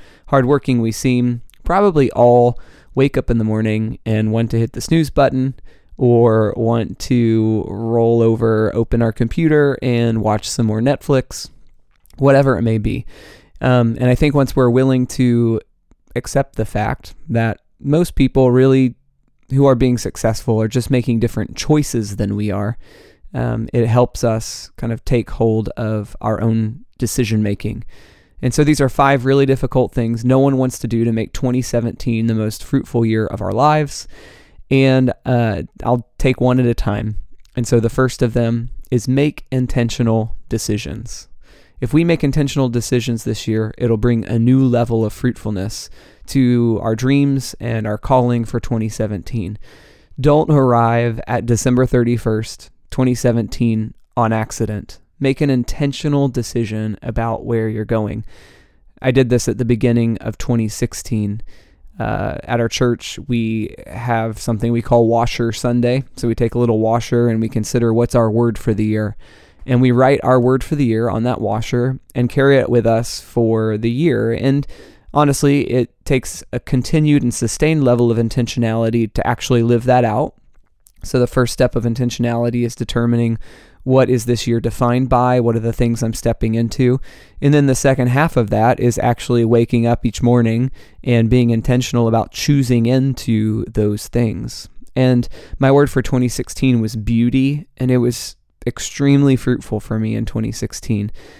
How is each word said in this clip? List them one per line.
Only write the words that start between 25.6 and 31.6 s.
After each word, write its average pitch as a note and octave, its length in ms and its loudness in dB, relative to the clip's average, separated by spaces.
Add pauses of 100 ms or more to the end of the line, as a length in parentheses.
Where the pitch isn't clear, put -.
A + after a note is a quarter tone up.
of G#2+ 440 -6
our A2 200 -2
own A2+ 440 -2 (140)
decision A2 420 -2
making. G#2 440 -4 (580)
And B2 100 0
so D3+ 120 2
these C#3+ 160 2
are C3+ 80 2
five C#3 360 2
really C#3 220 2
difficult C3 460 0
things A#2 320 -2
no C3 160 4
one C#3 160 2
wants B2+ 240 -2
to A#2 80 -6
do A2+ 160 0
to A#2 80 0
make A2+ 200 -4
twenty B2 300 -2